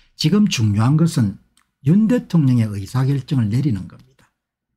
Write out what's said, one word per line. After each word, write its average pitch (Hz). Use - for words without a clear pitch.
지금 202
중요한 110
것은 135
윤 202
대통령의 151
의사결정을 123
내리는 117
겁니다. -